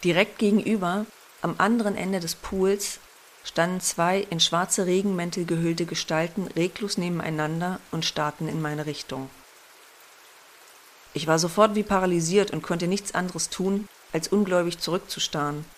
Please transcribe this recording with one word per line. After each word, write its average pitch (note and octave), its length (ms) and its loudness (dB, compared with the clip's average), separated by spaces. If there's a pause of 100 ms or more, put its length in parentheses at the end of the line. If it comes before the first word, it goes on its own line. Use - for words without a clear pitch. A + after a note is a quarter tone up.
Direkt F3+ 360 2
gegenüber, G3+ 640 2 (360)
am E3+ 160 -2
anderen G#3 380 2
Ende F#3 260 -2
des E3 140 -6
Pools, G3 640 0 (440)
standen F3+ 380 0
zwei F3+ 380 0 (100)
in E3 100 -2
schwarze F3+ 460 2
Regenmäntel F3+ 600 0
gehüllte E3 400 0
Gestalten E3+ 720 -2
reglos F3 420 -2
nebeneinander E3 840 -2 (120)
und E3 140 -2
starrten D3+ 420 -2
in D#3+ 140 -2
meine D3+ 240 -4
Richtung. C3+ 440 -8 (1800)
Ich D3+ 140 -4
war D#3+ 120 4
sofort G3+ 360 4
wie G#3 80 2
paralysiert F#3 680 2
und D#3 100 -4
konnte E3+ 260 -2
nichts G3 260 -2
anderes F3+ 360 -4
tun, G3 400 -2 (240)
als E3 160 -2
ungläubig F3+ 500 2
zurückzustarren. D3+ 880 -4 (120)